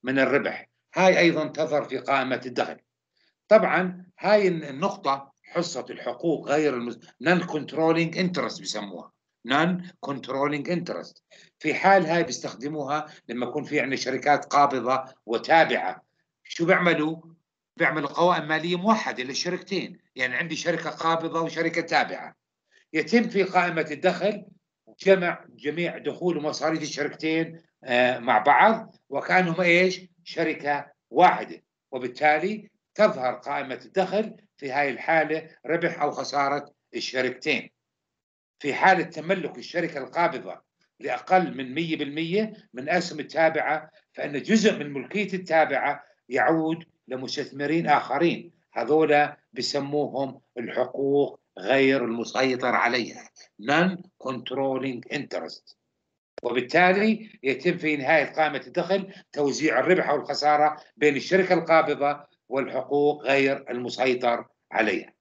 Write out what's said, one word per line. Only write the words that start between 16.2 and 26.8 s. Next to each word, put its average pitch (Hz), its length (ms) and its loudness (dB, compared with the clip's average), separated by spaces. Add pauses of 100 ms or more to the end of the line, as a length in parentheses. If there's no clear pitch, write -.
شو - 220 -4
بيعملوا؟ 165 500 2 (600)
بيعملوا 147 320 0
قوائم 165 400 2
مالية 160 280 0
موحدة 175 480 0
للشركتين، 175 760 -6 (180)
يعني 123 200 -2
عندي 165 200 -4
شركة 160 340 -4
قابضة 165 500 -2
وشركة 165 400 -2
تابعة. - 560 -4 (560)
يتم 180 360 2
في 196 140 0
قائمة 170 480 0
الدخل 180 540 -2 (560)
جمع 175 480 4
جميع 151 500 -4
دخول 165 380 -4
ومصاريف 147 460 -2